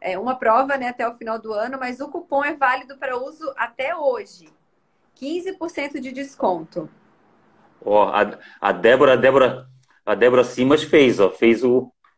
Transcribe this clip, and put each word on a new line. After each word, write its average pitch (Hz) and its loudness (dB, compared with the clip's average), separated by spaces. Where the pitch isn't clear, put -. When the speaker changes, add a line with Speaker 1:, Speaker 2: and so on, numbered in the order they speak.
Speaker 1:
É 185 -6
uma 240 -4
prova, 254 0
né, 247 -6
até 247 -6
o 240 -6
final 226 -10
do 220 -12
ano, 233 -6
mas 254 -8
o 277 -12
cupom 285 -4
é 285 -4
válido 269 -4
pra 262 -8
uso 302 -12
até 262 -6
hoje. 226 -6
Quinze 339 -8
por 339 -10
cento 285 -10
de 254 -12
desconto. 185 -8
Speaker 2:
Ó, 101 2
a, 104 -2
a 101 0
Débora, 131 4
a 127 4
Débora, 131 2
a 104 -2
Débora 123 4
Simas 131 2
fez, 131 4
ó, 95 6
fez 117 2
o, 127 0